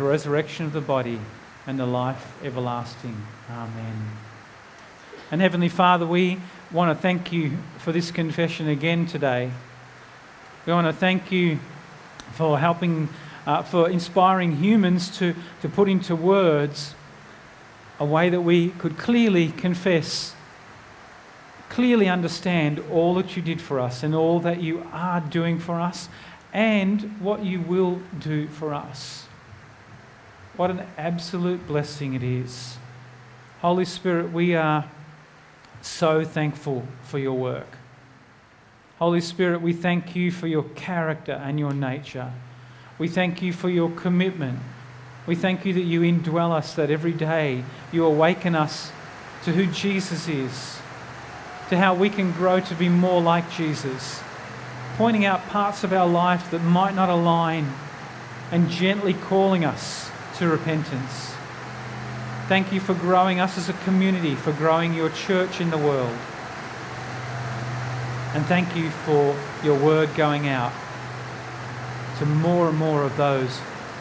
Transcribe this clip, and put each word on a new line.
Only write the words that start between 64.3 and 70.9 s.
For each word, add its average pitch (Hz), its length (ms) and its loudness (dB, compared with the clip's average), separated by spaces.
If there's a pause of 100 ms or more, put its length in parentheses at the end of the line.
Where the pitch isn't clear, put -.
for 151 180 -2
growing 160 420 2
your 160 160 0
church 185 500 -2
in 170 80 0
the 165 80 0
world. 135 400 0 (2250)
And 151 120 0
thank 175 280 2
you 165 140 -2
for 147 480 2 (260)
your 147 160 4
word 156 360 4
going 147 340 2
out 123 240 0 (1500)